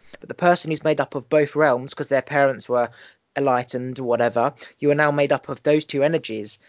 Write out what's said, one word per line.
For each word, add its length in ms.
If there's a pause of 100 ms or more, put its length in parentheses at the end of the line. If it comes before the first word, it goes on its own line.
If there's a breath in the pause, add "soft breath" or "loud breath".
(180 loud breath)
But 100
the 60
person 360
who's 140
made 160
up 140
of 140
both 260
realms, 380
'cause 160
their 140
parents 460
were 200 (480 loud breath)
enlightened 640
or 40
whatever, 480 (280 loud breath)
you 100
are 60
now 160
made 200
up 160
of 140
those 220
two 180
energies, 560 (100)